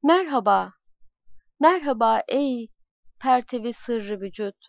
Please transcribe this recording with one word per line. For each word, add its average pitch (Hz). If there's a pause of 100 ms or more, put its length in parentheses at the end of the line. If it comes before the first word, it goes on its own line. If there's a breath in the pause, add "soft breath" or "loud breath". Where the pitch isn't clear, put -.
Merhaba, 247 (880)
merhaba 277
ey 254 (520)
pertevi 247
sırrı 208
vücut. 202 (120)